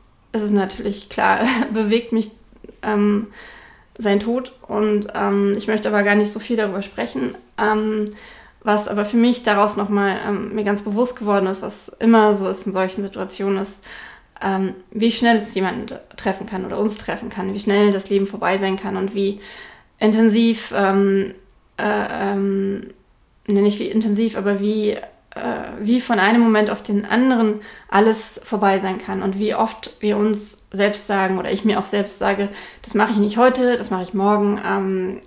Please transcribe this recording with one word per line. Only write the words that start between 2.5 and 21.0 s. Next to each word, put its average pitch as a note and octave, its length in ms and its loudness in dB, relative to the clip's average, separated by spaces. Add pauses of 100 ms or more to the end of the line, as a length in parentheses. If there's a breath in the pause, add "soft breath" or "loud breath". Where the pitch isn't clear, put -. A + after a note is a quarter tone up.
ähm, G#3 460 0 (720 loud breath)
sein G3+ 220 2
Tod. A#3+ 340 -4 (120)
Und, G#3+ 480 0
ähm, G3+ 440 2
ich G#3+ 100 -4
möchte G#3+ 200 0
aber G#3 160 2
gar G#3 100 4
nicht G#3 180 2
so A3 80 -8
viel A#3+ 160 -2
darüber G3+ 240 -2
sprechen. A#3+ 540 -6 (240)
Ähm, G#3+ 480 0 (560 loud breath)
was G#3 260 0
aber G3+ 160 -2
für G#3 120 -2
mich A#3+ 280 4
daraus G#3 320 2
nochmal, G3+ 500 0
ähm, G3+ 280 -4
mir G#3+ 100 -2
ganz G3+ 180 0
bewusst A3+ 360 -2
geworden G3+ 280 2
ist, F#3+ 160 -4
was - 260 -10 (120)
immer A3 340 6
so G3 140 -2
ist F#3+ 180 -6
in F#3 60 -4
solchen F#3 300 -2
Situationen G3 560 -4
ist, - 260 -8 (580 loud breath)
ähm, F#3+ 320 -2 (160)
wie A3+ 200 2
schnell A#3 260 4
es G#3+ 180 -4
jemanden F#3 320 -2 (300)
treffen G3 300 -4
kann F#3 180 -8
oder F#3 140 -6
uns G#3 200 -2
treffen - 300 -8
kann, G3 260 -6
wie G#3 60 -6
schnell G#3 320 4
das F#3+ 180 -4
Leben G3 160 2
vorbei F#3+ 320 -2
sein G3 180 0
kann G3 200 -6
und G3 180 -4
wie G3+ 260 -2 (580 loud breath)
intensiv, A3 800 4
ähm, G3 580 2 (420)